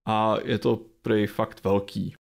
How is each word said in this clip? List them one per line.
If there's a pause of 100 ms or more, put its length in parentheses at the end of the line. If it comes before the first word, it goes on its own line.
a
je
to (220)
prý
fakt
velký.